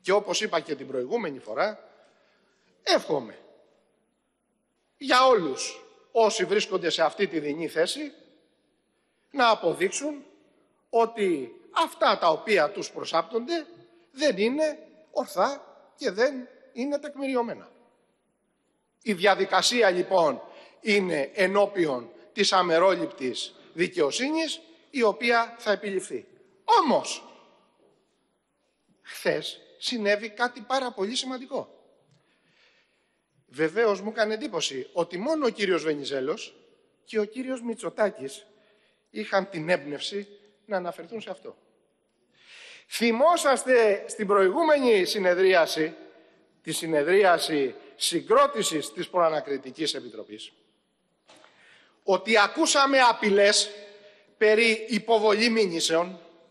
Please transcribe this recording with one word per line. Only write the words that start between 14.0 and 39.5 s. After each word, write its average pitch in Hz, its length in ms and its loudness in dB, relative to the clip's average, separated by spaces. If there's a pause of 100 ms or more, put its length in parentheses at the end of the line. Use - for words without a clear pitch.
δεν 269 260 0
είναι 294 500 -2 (240)
ορθά 254 520 -2 (320)
και 214 160 -4
δεν 247 360 -2 (260)
είναι 285 260 -6
τεκμηριωμένα. 269 720 -6 (1300)
Η 214 120 -4
διαδικασία, 190 760 2
λοιπόν, 175 520 0 (400)
είναι 185 520 0
ενώπιον 185 760 0 (240)
της 202 200 0
αμερόληπτης 170 1000 0 (180)
δικαιοσύνης, 208 880 -2 (280)
η 254 140 -2
οποία 233 540 0
θα - 140 -4
επιληφθεί. 190 560 -4 (360)
Όμως, 320 600 2 (1800)
χθες - 580 -6 (180)
συνέβη 208 520 -2
κάτι 240 320 -6
πάρα 254 300 -4
πολύ 202 240 -6
σημαντικό. 262 580 -8 (1700)
Βεβαίως, 185 540 0
μου 202 80 -8
έκανε 220 240 -2
εντύπωση 180 600 -6
ότι 175 240 -4
μόνο 294 280 -2
ο 233 40 2
κύριος 185 340 -2
Βενιζέλος 139 720 -6 (480)
και 220 160 -6
ο 208 40 0
κύριος 254 380 -8
Μητσοτάκης 202 840 -6 (640)
είχαν 202 400 -4
την 165 200 -8